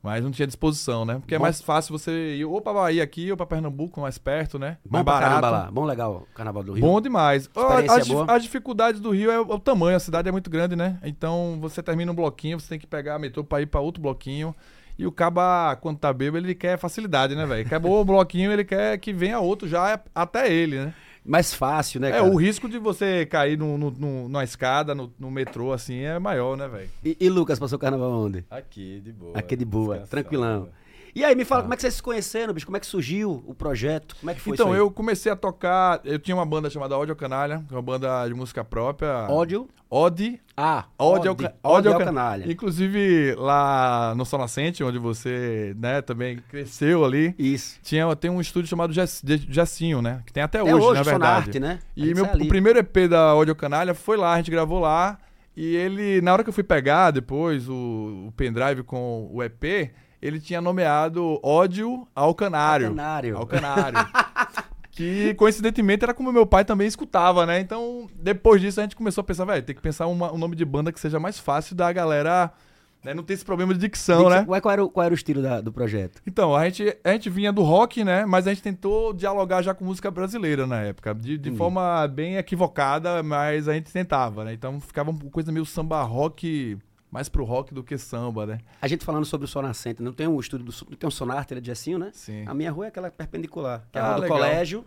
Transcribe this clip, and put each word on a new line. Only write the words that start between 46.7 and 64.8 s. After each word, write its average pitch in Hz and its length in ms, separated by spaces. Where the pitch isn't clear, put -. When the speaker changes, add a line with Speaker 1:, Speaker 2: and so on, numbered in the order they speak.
Speaker 1:
ali, 151 320
Speaker 2:
Isso. 135 440
Speaker 1:
tinha, 156 320
tem 170 160
um 180 100
estúdio 170 280
chamado 170 240
Jess-, 175 320
de, 147 140
Jessinho, 160 520
né? 120 240
Que - 60
tem 143 100
até 185 180
Speaker 2:
Até 165 140
Speaker 1:
hoje, 160 100
Speaker 2:
hoje, 247 120
Speaker 1:
na 139 40
Speaker 2:
o 143 40
Sonar 143 140
Speaker 1:
verdade. - 300
Speaker 2:
Arte, 101 100
né? 165 240
A - 140
Speaker 1:
E 147 80
Speaker 2:
gente 165 120
Speaker 1:
meu, 190 100
Speaker 2:
sai 202 80
ali. 147 100
Speaker 1:
o 151 40
primeiro 196 300
E 220 40
P 185 260
da 160 260
Ódio 156 180
ao 156 40
Canalha 156 380
foi 214 240
lá, 170 160
a - 20
gente 170 140
gravou 165 280
lá. 175 400
E 165 180
ele, 190 460
na 180 140
hora 226 100
que 226 60
eu 190 40
fui 202 80
pegar 160 480
depois 135 560
o, 110 600
o 110 80
pendrive 127 460
com 117 500
o 120 100
E 117 60
P, 147 420
ele 151 180
tinha 170 220
nomeado 165 840
Ódio 196 720
ao 151 200
Canário. 151 540
Speaker 2:
Ao 107 60
Canário. 131 440
Speaker 1:
Ao 117 80
Canário. 139 540
Speaker 2:
<laughs> - 680